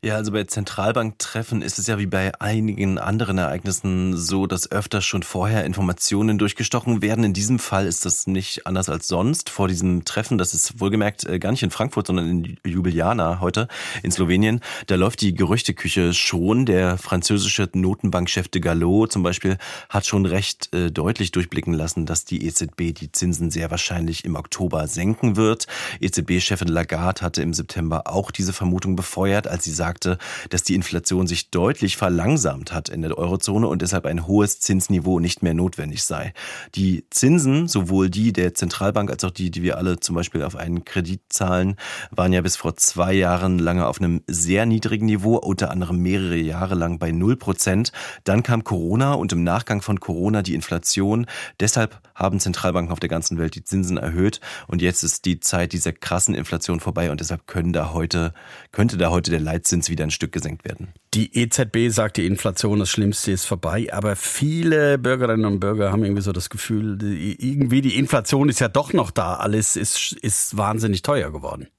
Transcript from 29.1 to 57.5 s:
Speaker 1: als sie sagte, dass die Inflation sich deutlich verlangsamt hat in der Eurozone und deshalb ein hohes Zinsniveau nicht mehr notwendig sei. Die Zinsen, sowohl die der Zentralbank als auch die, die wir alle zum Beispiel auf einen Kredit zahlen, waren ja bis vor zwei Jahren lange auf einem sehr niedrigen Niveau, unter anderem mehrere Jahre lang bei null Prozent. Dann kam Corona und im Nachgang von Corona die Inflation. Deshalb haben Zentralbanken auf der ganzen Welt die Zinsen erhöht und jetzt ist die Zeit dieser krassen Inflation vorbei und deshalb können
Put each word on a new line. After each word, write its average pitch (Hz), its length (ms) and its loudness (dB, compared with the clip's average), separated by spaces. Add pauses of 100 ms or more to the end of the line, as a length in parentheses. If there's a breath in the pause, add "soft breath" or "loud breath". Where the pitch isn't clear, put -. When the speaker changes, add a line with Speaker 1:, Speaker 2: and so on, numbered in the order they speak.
Speaker 1:
als 90 160 -4
sie - 80 -6
sagte, 82 220 -2 (560 loud breath)
dass 90 140 -2
die 92 100 2
Inflation 90 540 0
sich 85 240 -4
deutlich 92 460 2
verlangsamt 90 760 0
hat 80 160 -6
in 82 140 -6
der 80 120 -4
Eurozone 95 520 0
und 82 160 0
deshalb 90 240 -2
ein 80 180 -2
hohes 101 340 4
Zinsniveau 92 600 2
nicht 85 240 0
mehr 82 100 2
notwendig 80 480 -2
sei. - 320 -4 (400 loud breath)
Die 95 380 2
Zinsen, 147 560 4
sowohl 95 420 2
die 107 240 2
der 90 220 0
Zentralbank 98 560 0
als - 120 -4
auch 92 60 0
die, 90 220 -4
die 82 100 -6
wir 90 160 0
alle 90 220 0
zum - 160 -2
Beispiel 85 260 -2
auf 71 140 -4
einen 85 280 -4
Kredit 92 460 -4
zahlen, 92 460 0 (340 loud breath)
waren 92 240 2
ja 90 80 4
bis 85 140 0
vor 80 200 -4
zwei 90 380 2
Jahren 92 460 2
lange 87 260 2
auf - 160 -2
einem 85 240 2
sehr 87 400 2
niedrigen 110 400 2
Niveau, 107 300 4
unter 95 340 0
anderem 90 300 -2
mehrere 92 380 2
Jahre 85 360 -2
lang 85 240 0
bei 82 140 -2
null 92 240 2
Prozent. 98 560 0 (320 loud breath)
Dann - 180 4
kam 113 220 0
Corona 104 500 0
und 92 180 0
im 85 120 2
Nachgang 101 400 0
von 101 160 0
Corona 101 420 0
die 87 140 -2
Inflation. 101 720 0 (320 loud breath)
Deshalb 107 420 0 (140)
haben 95 240 0
Zentralbanken 87 520 0
auf 82 80 -4
der 85 100 -4
ganzen 82 280 -2
Welt 82 160 -2
die - 100 -14
Zinsen 92 340 0
erhöht 85 420 0 (260 loud breath)
und 87 160 -2
jetzt 87 220 2
ist - 220 -2
die 90 140 2
Zeit 87 320 0
dieser 82 200 -2
krassen - 420 0
Inflation 82 460 -2
vorbei 85 320 -2
und 76 80 -4
deshalb 82 260 -6
können 87 280 -2